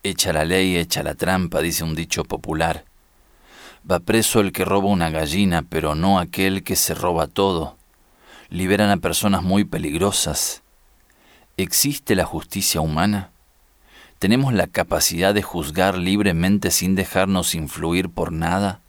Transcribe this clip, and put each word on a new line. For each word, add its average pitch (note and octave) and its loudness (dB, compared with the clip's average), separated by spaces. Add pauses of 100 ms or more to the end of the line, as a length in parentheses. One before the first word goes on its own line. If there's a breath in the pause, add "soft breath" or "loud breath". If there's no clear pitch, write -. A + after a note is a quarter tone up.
"Echa F#2+ -2
la D#2 2
ley, F#2 2
echa E2 -2
la D2 -4
trampa", F2 0
dice E2 -2
un D#2+ -2
dicho E2 -4
popular. D#2+ -4 (1040 loud breath)
Va F2 2
preso A2 2
el G2 2
que F#2+ -2
roba G2 2
una F2 2
gallina, D#2+ 2
pero D2+ -2
no F#2+ 4
aquel F#2+ -2
que F#2 -4
se - 0
roba E2 0
todo. F2+ -2 (720 loud breath)
Liberan G2 2
a G2+ 4
personas F2+ 0
muy F#2+ 2
peligrosas. E2 -2 (960 soft breath)
¿Existe A2+ -2
la F2 2
justicia E2 -4
humana? F#2 0 (880 loud breath)
¿Tenemos B2 2
la F2+ 2
capacidad F2 0
de G2+ 2
juzgar F2+ -2
libremente F#2+ 2
sin F#2 0
dejarnos F#2+ 0
influir E2 -2
por E2+ -4
nada? F2+ -2